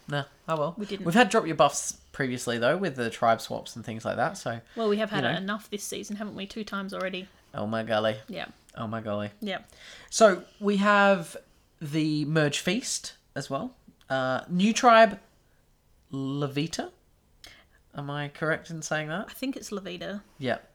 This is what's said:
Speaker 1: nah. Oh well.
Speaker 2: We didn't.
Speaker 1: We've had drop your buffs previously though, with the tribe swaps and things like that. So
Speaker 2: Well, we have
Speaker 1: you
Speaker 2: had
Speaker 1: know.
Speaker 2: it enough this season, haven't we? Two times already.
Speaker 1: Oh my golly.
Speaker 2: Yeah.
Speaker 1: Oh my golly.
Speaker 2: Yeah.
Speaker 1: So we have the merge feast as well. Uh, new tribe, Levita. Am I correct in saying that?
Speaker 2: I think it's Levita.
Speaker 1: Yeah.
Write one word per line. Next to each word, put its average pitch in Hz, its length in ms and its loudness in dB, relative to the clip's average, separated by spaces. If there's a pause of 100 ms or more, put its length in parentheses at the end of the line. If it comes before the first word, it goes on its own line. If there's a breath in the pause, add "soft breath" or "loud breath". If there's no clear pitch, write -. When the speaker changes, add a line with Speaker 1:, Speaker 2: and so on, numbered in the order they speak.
Speaker 1:
nah. 143 160 -2 (240)
Oh 160 80 0
well. 156 220 0
Speaker 2:
We 208 80 -6
didn't. 196 180 -6
Speaker 1:
We've 170 100 2
had 233 140 8
drop 220 180 2
your 160 100 -2
buffs - 420 2 (140)
previously 123 440 -2
though, 123 220 4
with 175 180 -4
the 117 140 -2
tribe 113 320 4
swaps - 340 -8
and 113 80 -12
things 110 220 -8
like 98 100 -2
that. 151 220 -2
So 117 220 -6 (140)
Speaker 2:
Well, 226 140 -2
we 208 100 2
have 214 120 -2
Speaker 1:
you 214 60 -4
Speaker 2:
had 190 80 0
Speaker 1:
know. 120 80 2
Speaker 2:
it - 40 -2
enough 202 320 -6
this 202 160 -8
season, 202 320 -8
haven't 208 180 -10
we? 196 120 -10
Two 220 180 -10
times 196 300 -8
already. 185 340 -6 (240)
Speaker 1:
Oh 107 140 -6
my 113 160 -2
golly. 110 340 0 (100)
Speaker 2:
Yeah. 85 200 -10 (280)
Speaker 1:
Oh 117 120 -8
my 110 160 -6
golly. 104 300 -4 (100)
Speaker 2:
Yeah. 196 160 -6 (500 loud breath)
Speaker 1:
So 190 360 6 (160)
we 202 180 2
have 196 580 4 (420)
the 151 460 0
merge 147 360 2
feast - 520 -2 (220)
as 135 160 -6
well. 175 240 -4 (340)
Uh, 131 400 0
new 185 240 4
tribe, 226 460 8 (920)
Levita. 143 800 -4 (1040 loud breath)
Am 143 160 -10
I 143 180 -6
correct 156 420 -4
in 160 120 -10
saying 151 260 -4
that? 175 200 -6
Speaker 2:
I - 40 -16
think 262 240 -6
it's - 140 -12
Levita. 190 520 -8 (160)
Speaker 1:
Yeah. 127 200 -2 (160)